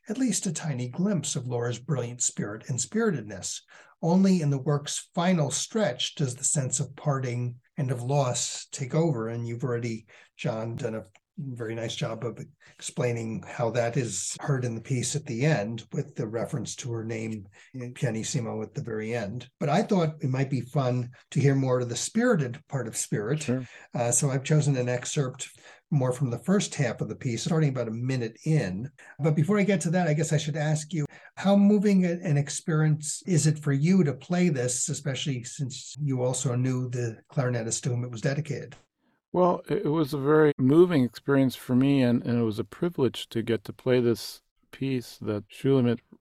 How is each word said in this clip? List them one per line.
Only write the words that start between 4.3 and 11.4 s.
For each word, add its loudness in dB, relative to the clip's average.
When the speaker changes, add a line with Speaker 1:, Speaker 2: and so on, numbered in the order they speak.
Speaker 1:
in 2
the 0
work's -4
final 2
stretch -2
does -2
the -16
sense 0
of -6
parting -2
and 0
of -4
loss -2
take -8
over." 2
And -6
you've -6
already, -4
John, -4
done -4
a -8
very -8